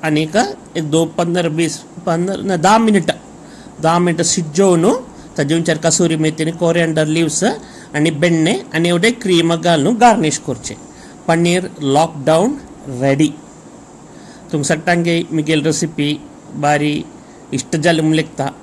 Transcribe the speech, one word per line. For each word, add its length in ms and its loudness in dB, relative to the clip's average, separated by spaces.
आणि 180 2
का 80 2
एक 160 -4
दो 60 4
पंधरा 400 0
बीस 180 -2
पंधरा 440 -2
ना 60 0
दहा 180 6
मिनिट, 240 2
दहा 100 2
मिनिट 160 0
सिज्जोनु 600 2
तजे 200 0
उंचार 280 0
कसुरी 380 2
मेथी 220 -2
ने 140 -2
कोरिएंडर 560 0
लीव्स 240 0
आणि 140 2
बेण्णे 320 2
आणि 160 0
एवढे 220 2
क्रीम 320 2
घालून 480 2
गार्निश 340 4
करचे। 280 -8
पनीर 340 2
लॉकडाउन 580 2
रेडी। 280 2
तुम 180 -2
सट्टांगे 480 0
मिगेल 380 0
रेसिपी 400 -2
बारी 280 0
इष्ट 180 -6
जल 220 2
मुलेक्ता 380 -2